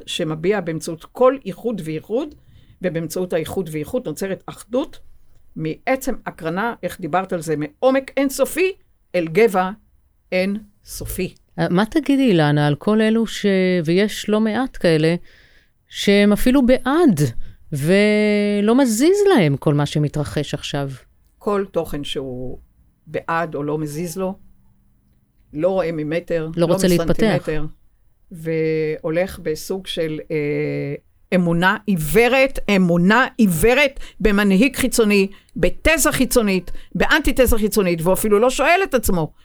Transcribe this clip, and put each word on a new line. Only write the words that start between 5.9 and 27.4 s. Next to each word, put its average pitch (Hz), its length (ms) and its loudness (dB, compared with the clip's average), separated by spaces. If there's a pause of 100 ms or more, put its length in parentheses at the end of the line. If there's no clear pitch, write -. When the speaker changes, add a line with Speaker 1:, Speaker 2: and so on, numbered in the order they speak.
Speaker 1:
הקרנה, 180 560 -6
איך 175 180 -8
דיברת 185 320 -4
על 175 100 -4
זה, 156 140 -4
מעומק 262 600 -2
אינסופי 277 560 0 (420)
אל 170 140 -2
גבע 185 420 2 (600)
אינסופי. - 1000 -6 (240)
Speaker 2:
אה, 165 120 0
מה 190 160 2
תגידי, 277 360 0
אילנה, 147 440 4
על 147 80 2
כל 214 260 0
אלו 220 260 2
ש-, - 200 -6 (380)
ויש 190 440 0
לא 214 120 2
מעט 220 400 -2
כאלה, 160 340 4 (760)
שהם 202 440 4
אפילו 247 340 4
בעד, 262 540 4 (520)
ולא 208 1040 2
מזיז 277 380 4 (180)
להם 151 220 4
כל 151 180 0
מה 147 120 2
שמתרחש 147 680 -4
עכשיו? 143 360 -8 (480)
Speaker 1:
כל 202 320 -4
תוכן 156 340 -6
שהוא 127 540 -8 (520)
בעד 165 440 -4
או 143 80 -6
לא 151 160 -4
מזיז 156 380 -8
לו, 190 220 -6 (1120)
לא 156 160 -2
רואה 180 240 -2
ממטר, 160 640 -6
Speaker 2:
לא 170 120 2
Speaker 1:
לא 170 40 0
Speaker 2:
רוצה 185 160 2
להתפתח. 170 220 2
Speaker 1:
מסנטימטר, 160 540 0 (680)